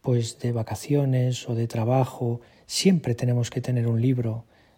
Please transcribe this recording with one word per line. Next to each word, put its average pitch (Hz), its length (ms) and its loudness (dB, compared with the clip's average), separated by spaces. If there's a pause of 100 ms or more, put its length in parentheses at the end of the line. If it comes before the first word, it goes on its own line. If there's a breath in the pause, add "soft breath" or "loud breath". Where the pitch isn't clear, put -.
pues, 120 400 0
de 120 100 -2
vacaciones 127 960 0
o 117 60 -2
de 117 140 -2
trabajo. 120 720 0 (260 loud breath)
Siempre 170 480 2
tenemos 123 360 0
que 127 100 -4
tener 123 260 0
un 117 160 2
libro, 120 420 0 (340 soft breath)